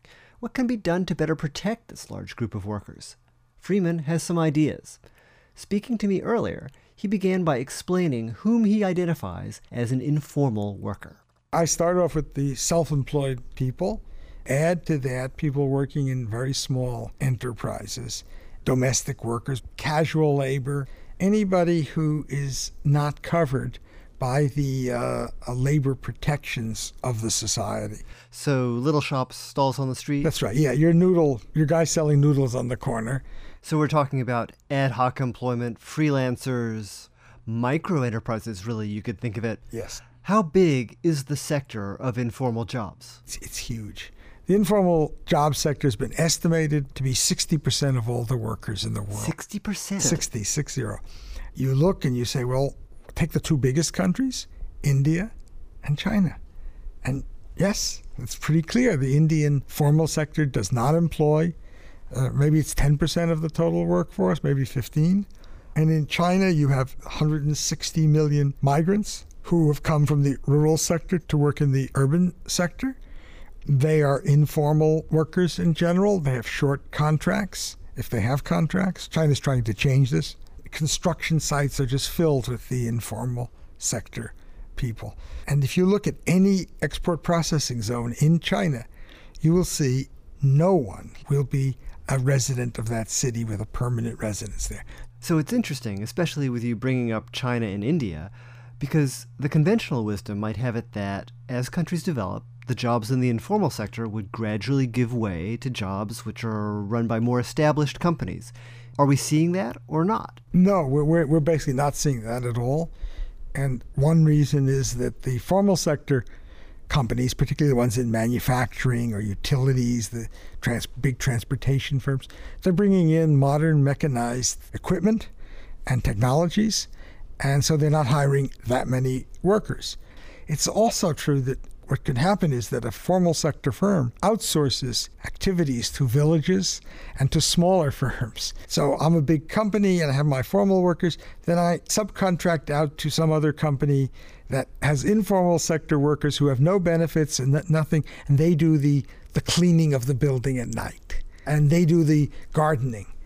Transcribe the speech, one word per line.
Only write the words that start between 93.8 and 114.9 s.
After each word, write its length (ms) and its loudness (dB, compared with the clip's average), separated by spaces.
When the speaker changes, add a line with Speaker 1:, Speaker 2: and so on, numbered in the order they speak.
Speaker 2:
residence 480 -6
there. 160 -10
Speaker 1:
So 200 0
it's 140 -2
interesting, 500 -2
especially 460 -2
with 140 -2
you 140 -2
bringing 340 0
up 220 -6
China 340 -2
and 160 -4
India, 480 -2
because 480 -2
the 80 -2
conventional 560 2
wisdom 340 -4
might 200 -4
have 180 -2
it 160 -8
that 400 -6
as 200 -4
countries 360 -4
develop, 400 -4
the 80 -4
jobs 360 0
in 100 2
the 100 2
informal 400 0
sector 360 -8
would 260 -8
gradually 560 -2
give 260 -2
way 420 -4
to 140 -6
jobs 560 -6
which 180 -8
are 380 -4
run 240 -2
by 120 -2
more 220 2
established 600 0
companies. 520 -4
Are 80 6
we 100 4
seeing 360 2
that 240 -4
or 180 0
not? 360 -2
Speaker 2:
No, 320 6
we're, 200 2
we're, 220 4
we're 140 4
basically 340 2
not 200 0
seeing 280 0
that 220 -6
at 140 -2
all. 340 0
And 300 -2
one 300 6
reason 440 4
is 280 0